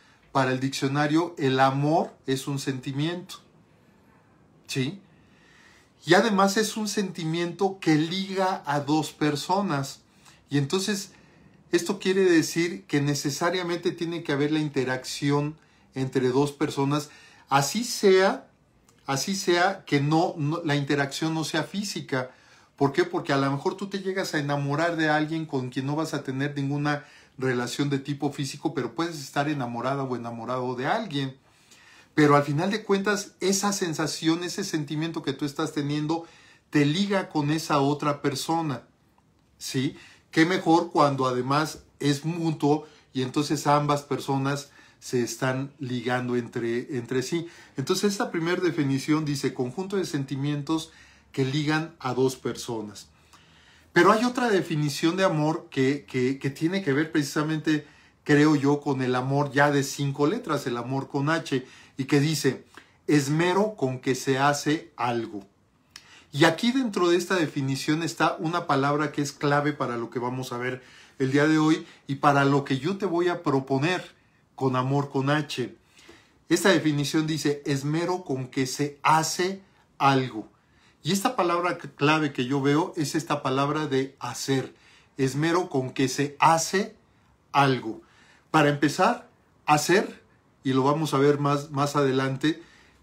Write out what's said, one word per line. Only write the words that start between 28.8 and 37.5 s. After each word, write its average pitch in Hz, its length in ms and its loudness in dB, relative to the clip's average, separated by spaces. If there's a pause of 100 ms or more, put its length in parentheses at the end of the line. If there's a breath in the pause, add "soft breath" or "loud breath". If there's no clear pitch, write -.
puedes 165 260 -4
estar 143 280 -4
enamorada 131 540 -4
o 127 140 -4
enamorado 120 580 -6
de 123 120 -4
alguien. 151 500 -2 (800 soft breath)
Pero 147 200 6
al 143 80 6
final 151 280 2
de 214 120 -2
cuentas, 196 580 0
esa 196 320 0
sensación, 165 680 0
ese 180 220 -6
sentimiento 156 580 -4
que 135 120 -4
tú 143 100 -6
estás 151 280 -4
teniendo, 151 520 -2 (460 loud breath)
te 147 140 4
liga 190 440 0
con 147 220 0